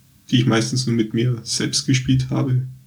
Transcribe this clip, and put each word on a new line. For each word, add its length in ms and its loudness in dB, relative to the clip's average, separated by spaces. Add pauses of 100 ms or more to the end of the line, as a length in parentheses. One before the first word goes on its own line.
(300)
die 60 4
ich 100 2
meistens 400 2
nur 80 2
mit 180 0
mir 300 0
selbst 440 -4
gespielt 440 2
habe 380 0 (180)